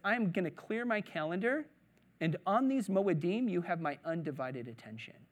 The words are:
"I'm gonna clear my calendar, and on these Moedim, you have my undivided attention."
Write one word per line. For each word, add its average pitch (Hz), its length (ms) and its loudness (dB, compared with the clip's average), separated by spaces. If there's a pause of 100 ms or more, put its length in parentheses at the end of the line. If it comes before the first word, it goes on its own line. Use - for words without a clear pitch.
"I'm 208 280 2
gonna 175 180 0
clear 220 340 -4
my 220 160 0
calendar, 190 680 -2 (540)
and 156 160 2 (100)
on 240 220 4
these 262 200 2
Moedim, 190 600 2
you 175 140 2
have 170 180 -2
my 147 240 -2
undivided 139 640 -4
attention." 110 460 -14 (180)